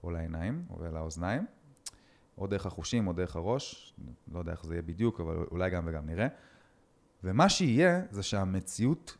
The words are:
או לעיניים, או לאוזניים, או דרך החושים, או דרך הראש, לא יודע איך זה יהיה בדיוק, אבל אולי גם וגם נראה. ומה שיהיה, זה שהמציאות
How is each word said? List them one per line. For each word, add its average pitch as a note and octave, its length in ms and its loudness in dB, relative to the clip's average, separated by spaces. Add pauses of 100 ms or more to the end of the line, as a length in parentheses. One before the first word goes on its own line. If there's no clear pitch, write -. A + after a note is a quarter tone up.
או E2+ 80 -4
לעיניים, E2 580 -4
או E2 220 -8
לאוזניים, E2 540 -2 (920)
או G2 80 -4
דרך G2 180 0
החושים, G2 420 0
או F2+ 60 0
דרך E2+ 220 -2
הראש, G2+ 580 -4 (380)
לא E2 80 -6
יודע E2+ 120 -4
איך E2+ 140 -8
זה D#2+ 80 -4
יהיה E2+ 80 -2
בדיוק, E2+ 380 0
אבל E2 160 -2 (160)
אולי F2+ 180 0
גם F2 180 0
וגם D#2 180 -4
נראה. F2 220 0 (960)
ומה A#2 260 6
שיהיה, F3 520 6 (100)
זה G2+ 120 -4
שהמציאות G2 960 0